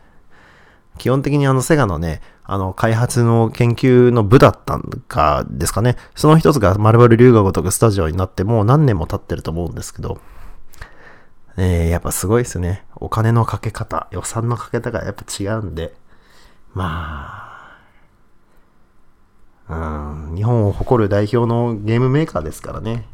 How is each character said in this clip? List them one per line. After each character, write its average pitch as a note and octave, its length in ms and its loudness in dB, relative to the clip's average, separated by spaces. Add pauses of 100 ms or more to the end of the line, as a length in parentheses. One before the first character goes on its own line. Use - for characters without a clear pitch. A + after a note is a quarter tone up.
(1000)
基 B2 120 -2
本 C#3 100 2
的 C#3+ 160 -2
に C#3+ 100 2
あ C3+ 60 2
の C3 80 2
セ D3+ 160 2
ガ C#3 80 4
の F2+ 140 -2
ね、 D#2+ 240 -6 (220)
あ F#2+ 120 -6
の F#2+ 160 -4
開 A2+ 220 0
発 A#2+ 280 0
の A#2 280 2
研 A#2+ 200 0
究 B2 400 4
の A#2+ 140 2
部 G#2 140 6
だ C#3 100 8
っ - 160 0
た - 120 -4
ん - 320 -10
か D2 400 0
で C2+ 180 -4
す - 80 -6
か G2+ 80 0
ね。 A#2+ 140 2 (180)
そ - 140 2
の D#3 100 8
一 D#3+ 160 4
つ C3+ 60 0
が F#2+ 160 4
丸 A2 220 6
々 A#2 180 8
龍 B2 160 8
が A2 100 6
如 F#2 220 0
く - 60 -2
ス - 80 -4
タ A2+ 120 4
ジ G2 100 -2
オ D#2+ 80 0
に D#2 80 -4
な F#2 80 -2
っ - 60 -8
て、 F#2+ 140 -4
も A2 180 0
う - 20 0
何 C#3+ 220 4
年 A2 100 2
も D#2 100 -4
経 G2+ 100 -6
っ - 40 -6
て - 160 -6
る - 60 -12
と - 80 -6
思 E2+ 160 -6
う - 40 -8
ん A#2+ 40 -14
で - 80 -10
す - 100 -14
け - 80 -16
ど、 F2 200 -10 (1400)
え F2+ 280 2
ー、 - 20 0
や E2+ 100 0
っ - 20 -4
ぱ - 120 -8
す - 140 -6
ご A2 120 2
い A#2+ 40 0
っ - 20 -2
す - 140 -10
ね。 F2 360 -6
お - 160 -12
金 A2 220 0
の A#2 120 2
か - 140 -6
け A2 120 -8
方、 - 420 -10
予 F2+ 100 -8
算 A#2 260 -6
の A#2 80 -2
か - 140 -14
け A#2+ 100 -4
方 A#2+ 100 -6
が G#2+ 140 -6
や G#2 60 -8
っ G2 40 -12
ぱ - 100 -18 (140)
違 G2 80 -6 (120)
う A2 60 -8
ん E2 100 -10
で。 E2 200 -10 (800)
ま D#2+ 680 -10 (2250)
あ、 D2+ 600 -10
う D2+ 40 -12
ん、 E2+ 40 -10
日 G2+ 80 -4
本 A#2 220 2
を G2 60 0
誇 A#2+ 300 0
る G2+ 60 0
代 G2+ 140 0
表 A#2 240 0
の A#2 300 -2
ゲ G#2+ 200 -2
ー A#2+ 40 2
ム C3 80 2
メ C#3+ 140 0
ー D#3+ 40 -2
カ - 120 -8
ー E2 40 -6
で D2+ 100 -10
す - 100 -16
か - 100 -12
ら - 80 -10
ね。 A2 340 -8